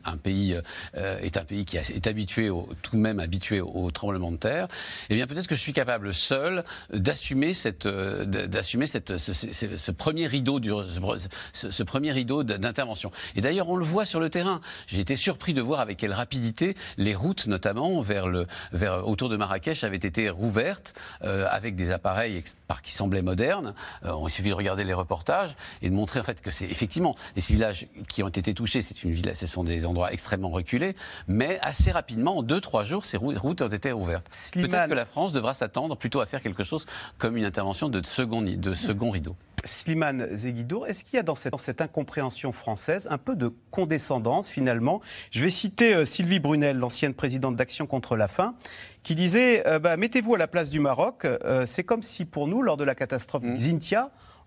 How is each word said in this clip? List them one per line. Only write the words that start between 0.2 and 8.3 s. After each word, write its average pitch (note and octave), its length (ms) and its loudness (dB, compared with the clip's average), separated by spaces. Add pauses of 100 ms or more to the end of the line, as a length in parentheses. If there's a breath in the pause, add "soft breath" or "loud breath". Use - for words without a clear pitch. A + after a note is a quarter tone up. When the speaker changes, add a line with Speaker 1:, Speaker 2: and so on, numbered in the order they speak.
Speaker 1:
euh, G2 220 -4
est F#2 200 -2
un F#2 60 0
pays G2+ 220 -4
qui F2 120 -4
est - 280 -4
habitué G#2+ 460 0
au, F2+ 180 -2 (140)
tout - 120 -4
de G#2+ 60 6
même G#2+ 180 2
habitué F#2+ 400 0
au, F2 120 -4
au F2+ 180 -2
tremblement F2+ 420 -2
de E2 60 -2
terre, D#3 300 0 (420 loud breath)
eh G#2 60 4
bien B2 100 2
peut-être D#3 220 -4
que D#3+ 80 2
je B2+ 40 0
suis C#3+ 140 -2
capable A#2 400 2
seul E3 500 2 (300 loud breath)
d'assumer C#3 600 2
cette, G#2+ 320 0
euh, G2 380 -2
d-, G2 220 0